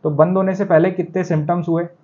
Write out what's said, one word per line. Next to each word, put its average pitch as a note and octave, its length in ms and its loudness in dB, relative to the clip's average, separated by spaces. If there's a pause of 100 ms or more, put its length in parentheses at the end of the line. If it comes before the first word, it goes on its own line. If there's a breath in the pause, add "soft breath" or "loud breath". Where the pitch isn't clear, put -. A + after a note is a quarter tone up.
तो D#3 60 -2
बंद D#3+ 280 2
होने F#3+ 180 0
से G3+ 100 -2
पहले E3+ 260 2
कितने F3+ 320 -4
symptoms E3 460 -2
हुए E3+ 180 -2 (160)